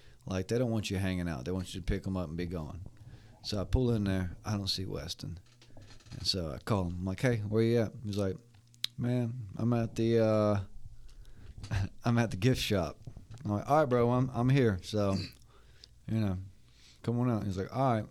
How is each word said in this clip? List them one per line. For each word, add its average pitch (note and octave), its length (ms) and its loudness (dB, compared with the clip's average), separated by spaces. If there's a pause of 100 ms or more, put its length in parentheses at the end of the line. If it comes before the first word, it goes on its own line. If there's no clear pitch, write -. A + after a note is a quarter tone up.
(260)
like, F#2+ 220 -2
they A#2 100 2
don't B2 140 2
want G#2+ 180 0
you G2 80 0
hanging F#2 300 0
out. C#2+ 180 -4
They F2 60 -2
want F#2 220 -4
you - 80 -8
to F2 40 -12
pick G2 220 0
'em F#2+ 80 0
up F2+ 140 -2
and D#2+ 80 -6
be F2 80 -2
gone. E2+ 340 -6 (640)
So - 180 -4
I F2+ 40 0
pull B2 280 0
in A2 120 0
there. F#2 320 -2 (100)
I G2+ 120 -6
don't G2 100 -4
see F#2 180 -4
Weston. F2+ 540 -8 (760)
And - 100 -8
so E2+ 260 0
I - 40 -6
call G2 300 0
him. F2+ 120 -4
I'm F2+ 60 -2
like, F#2 160 -4
"Hey, B2 160 4 (100)
where A2 160 4
you A#2 160 4
at?" G#2+ 140 0 (120)
He's G2+ 120 -4
like, F#2+ 180 0 (640)
"Man, A#2+ 360 0 (240)
I'm A#2 140 2
at A#2 240 0
the, A2+ 240 4
uh, G#2+ 400 4 (1300)
<laughs> - 100 -12
I'm A#2+ 140 4
at A#2 140 4
the G2 60 -2
gift B2 240 4
shop." F2+ 360 0 (480)
I'm G2+ 60 -2
like, G#2 180 -2
"All C#3+ 100 6
right, D3+ 80 4
bro, A#2+ 240 4
I'm, B2+ 220 2
I'm A#2+ 160 2
here. B2 340 6
So, G2+ 320 2 (960)
you A2 80 2
know, G2 180 0 (640)
come A#2+ 200 0
on B2 100 2
out." G#2 140 0
He's F#2+ 120 -2
like, F#2 160 -4
"All B2+ 200 4
right." G#2+ 180 0